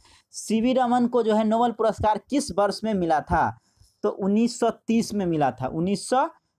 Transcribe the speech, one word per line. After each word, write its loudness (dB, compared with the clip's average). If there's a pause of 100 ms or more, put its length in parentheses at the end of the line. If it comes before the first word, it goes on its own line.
(300)
सीवी 0
रमन 2
को 0
जो 2
है, 2
नोबेल 2
पुरस्कार 0
किस -4
वर्ष 0
में -2
मिला 0
था? 0 (440)
तो 0
उन्नीस 0
सौ 2
तीस -2
में -2
मिला 0
था, -6
उन्नीस -4
सौ 0 (280)